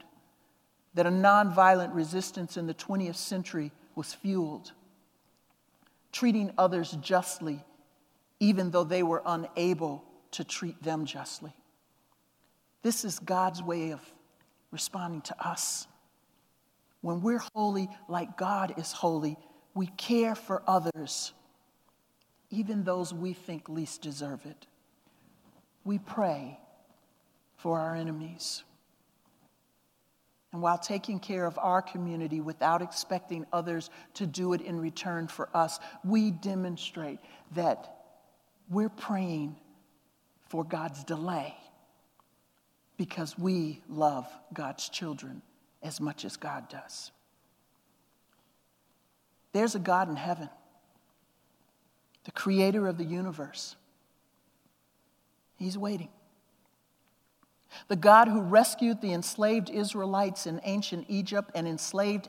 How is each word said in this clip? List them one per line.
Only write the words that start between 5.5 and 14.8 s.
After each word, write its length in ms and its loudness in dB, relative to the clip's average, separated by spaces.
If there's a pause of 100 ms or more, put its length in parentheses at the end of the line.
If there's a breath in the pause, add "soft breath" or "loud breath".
treating 460 2
others 340 4 (100)
justly, 640 0 (760)
even 280 4
though 140 4
they 180 2
were 240 2
unable 800 0 (280)
to 120 -8
treat 400 -8
them 220 -2
justly. 480 -12 (1300)
This 220 0
is 120 -6
God's 460 0
way 300 -4
of 80 -12 (680)
responding 520 -6